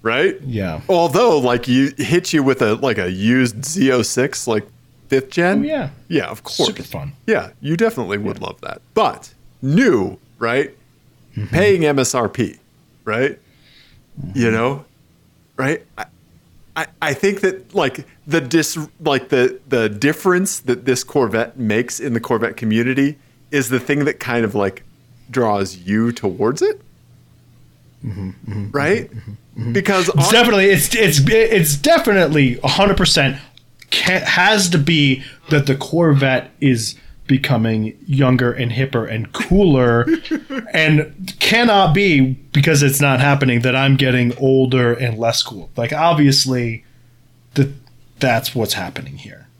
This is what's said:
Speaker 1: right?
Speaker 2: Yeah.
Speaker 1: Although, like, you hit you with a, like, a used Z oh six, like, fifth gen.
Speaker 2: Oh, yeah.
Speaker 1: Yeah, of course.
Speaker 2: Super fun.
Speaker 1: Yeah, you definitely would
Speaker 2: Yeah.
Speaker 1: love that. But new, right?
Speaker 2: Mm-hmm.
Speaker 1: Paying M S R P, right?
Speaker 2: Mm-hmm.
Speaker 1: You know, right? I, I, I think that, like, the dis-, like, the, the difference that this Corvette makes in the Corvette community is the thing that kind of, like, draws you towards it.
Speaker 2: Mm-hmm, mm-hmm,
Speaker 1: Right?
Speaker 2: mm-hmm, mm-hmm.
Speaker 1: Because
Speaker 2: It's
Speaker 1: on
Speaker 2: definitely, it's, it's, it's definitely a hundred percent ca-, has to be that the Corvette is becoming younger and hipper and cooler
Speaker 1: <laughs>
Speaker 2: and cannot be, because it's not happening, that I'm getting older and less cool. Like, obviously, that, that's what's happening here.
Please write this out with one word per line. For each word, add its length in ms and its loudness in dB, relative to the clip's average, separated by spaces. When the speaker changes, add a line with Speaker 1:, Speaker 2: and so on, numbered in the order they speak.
Speaker 1:
right? 400 0
Speaker 2:
Yeah. 480 -6
Speaker 1:
Although, 480 2
like, 300 0
you 300 2
hit 360 -2
you 80 2
with 220 2
a, 120 2
like, 220 -2
a 140 -2
used 520 0
Z 280 0
oh 100 2
six, 460 -4
like, 200 -2
fifth 200 0
gen. 300 0
Speaker 2:
Oh, 80 -2
yeah. 220 -4
Speaker 1:
Yeah, 180 -2
of 180 -14
course. 240 -4
Speaker 2:
Super 160 -8
fun. 300 -12
Speaker 1:
Yeah, 240 -2
you 160 -4
definitely 400 -2
would 220 -6
Speaker 2:
Yeah. 80 -10
Speaker 1:
love 140 -14
that. 200 -12
But 380 -2
new, 560 2
right? 360 -2
Speaker 2:
Mm-hmm. 180 -6
Speaker 1:
Paying 300 2
M 140 2
S 160 -2
R 120 0
P, 300 -6
right? 340 -4
Speaker 2:
Mm-hmm. 160 -8
Speaker 1:
You 140 2
know, 320 -2
right? 300 -4
I, 80 -10
I, 120 -6
I 120 -2
think 260 -2
that, 340 -4
like, 320 -2
the 140 0
dis-, 360 -2
like, 300 -2
the, 400 2
the 180 0
difference 760 0
that 220 -4
this 220 -2
Corvette 520 -2
makes 440 -2
in 120 -6
the 60 -2
Corvette 380 -2
community 600 0
is 180 -2
the 100 0
thing 260 -2
that 140 -4
kind 260 -2
of, 100 -4
like, 280 -2
draws 460 -2
you 340 -2
towards 500 -4
it. 180 -2
Speaker 2:
Mm-hmm, 240 -10
mm-hmm, 420 -10
Speaker 1:
Right? 380 -2
Speaker 2:
mm-hmm, 220 -16
mm-hmm. 420 -10
Speaker 1:
Because 360 2
Speaker 2:
It's 180 2
Speaker 1:
on 60 4
Speaker 2:
definitely, 320 4
it's, 300 2
it's, 320 2
it's 480 2
definitely 880 2
a 40 -2
hundred 300 2
percent 400 2
ca-, 340 0
has 440 2
to 80 2
be 460 2
that 180 2
the 80 2
Corvette 760 2
is 340 0
becoming 720 0
younger 440 2
and 200 -4
hipper 340 -2
and 280 -8
cooler 720 2
Speaker 1:
<laughs> 340 -10
Speaker 2:
and 640 0
cannot 540 2
be, 400 2
because 280 2
it's 200 2
not 180 2
happening, 420 2
that 140 0
I'm 220 2
getting 400 2
older 560 2
and 240 -4
less 260 -2
cool. 320 -12
Like, 160 -4
obviously, 920 2
that, 140 2
that's 360 -2
what's 180 -2
happening 440 -10
here. 300 -20